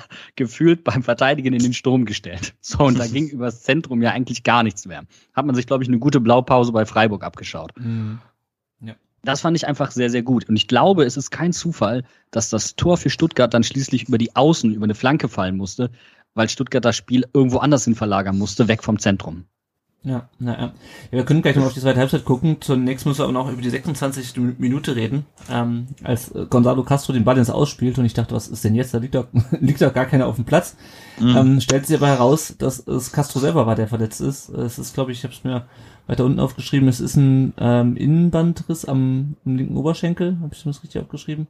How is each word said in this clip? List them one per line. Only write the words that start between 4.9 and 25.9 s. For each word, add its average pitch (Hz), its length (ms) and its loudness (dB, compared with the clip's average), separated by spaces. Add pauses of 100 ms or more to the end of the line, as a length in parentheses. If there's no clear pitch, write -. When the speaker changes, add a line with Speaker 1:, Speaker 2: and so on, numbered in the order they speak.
Speaker 1:
Hat 139 140 -2
man 139 80 0
sich, 123 120 -2
glaub 135 140 0
ich, 123 80 -4
eine 123 120 2
gute 143 200 2
Blaupause 123 520 4
bei 110 140 2
Freiburg 107 360 0
abgeschaut. 82 540 -12
Speaker 2:
Mhm. 113 420 -6 (1040)
Speaker 1:
Das 139 160 -14
fand 165 160 -2
ich 151 100 -4
einfach 143 240 -6
sehr, 123 200 -4
sehr 120 120 -2
gut. 120 260 -2
Und 107 80 0
ich 107 120 -2
glaube, 156 360 4
es - 120 -4
ist 139 140 -8
kein 170 220 -4
Zufall, 127 520 -4 (260)
dass 113 200 -4
das - 260 -4
Tor 175 200 2
für 147 140 -2
Stuttgart 127 420 0
dann 120 120 4
schließlich 131 440 -4
über 123 100 2
die 117 180 -2
Außen, 135 360 4
über 107 120 -4
eine 104 100 0
Flanke 135 340 0
fallen 95 280 -4
musste, 98 340 -4 (440)
weil 110 140 2
Stuttgart 123 360 -2
das 113 120 2
Spiel 127 360 0
irgendwo 127 260 4
anders 139 260 2
hin 117 120 2
verlagern 98 420 0
musste, 104 300 0
weg 110 160 0
vom 107 140 0
Zentrum. 90 460 -2 (600)
Speaker 2:
Ja, 123 240 -6 (100)
na 123 140 -4
ja. 113 140 -6
Ja, 123 60 -10 (380)
wir 123 140 -2
können 147 180 2
gleich 143 140 2
noch 135 100 4
auf 131 60 -2
die 131 80 -8
zweite 131 180 4
Halbzeit 131 260 2
gucken. 151 360 2
Zunächst 127 440 0
müssen 143 140 0
wir 143 60 0
aber 131 80 -2
noch 131 180 -2
über 123 100 -8
die 123 80 -2
sechsundzwanzigste 135 720 -4
Minute 127 540 -2
reden, 117 320 -2 (240)
ähm, 120 380 -4 (160)